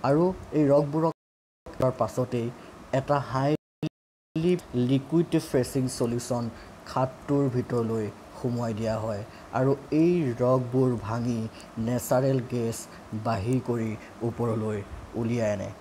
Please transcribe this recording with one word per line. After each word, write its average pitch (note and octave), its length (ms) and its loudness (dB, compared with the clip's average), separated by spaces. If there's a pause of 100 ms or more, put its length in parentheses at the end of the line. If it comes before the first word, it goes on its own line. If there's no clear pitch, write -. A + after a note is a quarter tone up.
আৰু D3+ 180 6 (320)
এই D3+ 100 6
ৰকবোৰক D3 460 4 (520)
কৰাৰ - 320 0
পাছতেই A#2+ 480 0 (540)
এটা C#3+ 160 0 (140)
হাইলি D#3 1200 -2 (380)
লিকুইড D#3+ 420 2 (140)
ফ্ৰেছিং C3 480 0
চলিউশ্যন A#2+ 520 -2 (440)
খাটটোৰ C3+ 640 0
ভিতৰলৈ A2+ 500 0 (320)
সুমুৱাই A#2+ 420 -2
দিয়া A2 240 0
হয় G#2+ 180 -4 (380)
আৰু C3+ 120 4 (200)
এই E3 220 6 (300)
ৰকবোৰ B2+ 580 4
ভাঙি A#2 400 -2 (480)
natural C3 500 2 (140)
গেছ A#2 240 -2 (500)
বাহিৰ A2+ 400 0
কৰি A#2 220 0 (400)
ওপৰলৈ A2 500 -2 (360)
উলিয়াই A2+ 360 0
আনে G2 180 -4 (120)